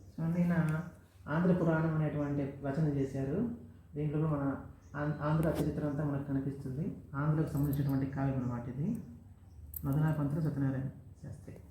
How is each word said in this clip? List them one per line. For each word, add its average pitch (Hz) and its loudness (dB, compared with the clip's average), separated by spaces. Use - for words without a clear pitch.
So, 165 2
ఈయన 165 4
ఆంధ్ర 170 4
పురాణం 160 4
అనేటువంటి 143 0
రచన 139 0
చేశారు. 139 0
దీంట్లో 151 0
కూడా 156 2
మన 139 0
ఆం-, 147 -2
ఆంధ్ర 156 2
చరిత్ర 156 0
అంతా 147 0
మనకు 143 0
కనిపిస్తుంది. 135 -2
ఆంధ్రకు 151 2
సంబంధించినటువంటి 139 2
కావ్యం 135 0
అన్నమాట 120 -2
ఇది. 143 -2
మధునా 151 4
పంతుల 143 0
సత్యనారాయణ 139 0
శాస్త్రి. - -12